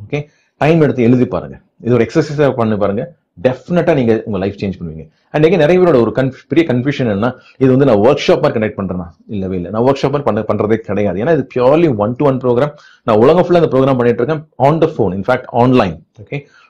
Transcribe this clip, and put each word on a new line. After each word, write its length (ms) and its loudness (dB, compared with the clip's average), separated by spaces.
ஓகே, 160 -6
டைம் 240 2
எடுத்து 220 0
எழுதி 220 4
பாருங்க. 340 -8
இது 100 0
ஒரு 100 4
எக்ஸர்சைஸா 520 -2
பண்ணி 200 -2
பாருங்க. 440 -4
டெஃபினட்டா 500 0
நீங்க 320 0
உங்க 120 -6
லைஃப் 160 -4
சேஞ்ச் 200 -6
பண்ணுவீங்க. 260 -14
And 140 0
again, 120 2
நிறைய 240 4
பேரோட 180 4
ஒரு 160 2
கன்ஃப்-, 320 -4
பெரிய 260 0
கன்ஃபியூஷன் 380 -2
என்னன்னா, 220 -2
இது 120 2
வந்து 160 4
நான் 120 4
ஒர்க் 300 4
ஷாப் 140 2
மாதிரி 180 -2
கண்டக்ட் 200 -4
பண்றேனா? 260 -6
இல்லவே 280 -8
இல்ல. 140 -8
நான் 120 -4
ஒர்க் 200 2
ஷாப் 100 0
மாதிரி 120 -4
பண்ண-, 200 -2
பண்றதே 320 0
கிடையாது. 480 -4
ஏன்னா 100 0
இது 220 -2
purely 400 2
one 200 -2
to 100 -2
one 120 0
program. 360 -2
நான் 140 2
உலகம் 260 4
ஃபுல்லா 200 2
இந்த 140 0
ப்ரோக்ராம் 200 2
பண்ணிட்டு 260 0
இருக்கேன் 240 -6
on 240 2
the 60 2
phone, 260 -2
in 140 -6
fact 240 -2
online. 500 2
ஓகே, 220 -12